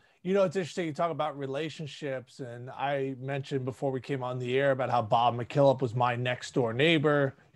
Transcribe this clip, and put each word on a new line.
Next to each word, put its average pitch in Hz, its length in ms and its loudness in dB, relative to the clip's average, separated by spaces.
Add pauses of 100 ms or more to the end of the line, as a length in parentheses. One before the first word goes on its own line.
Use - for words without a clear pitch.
(240)
You 180 100 -2
know, 196 80 4
it's 185 140 0
interesting. 175 320 -6
You 151 40 -6
talk 170 200 -2
about 147 260 -4
relationships, 139 1000 -8
and 120 280 -12
I 135 520 -4
mentioned 135 440 -4
before 135 280 -4
we 131 80 -4
came 131 240 -6
on 127 160 -4
the 123 180 0
air 139 140 4
about 127 180 0
how 123 120 2
Bob 117 340 4
McKillop 135 440 4
was 117 140 -2
my 123 220 2
next 123 380 -4
door 117 180 0
neighbor. 143 640 4 (200)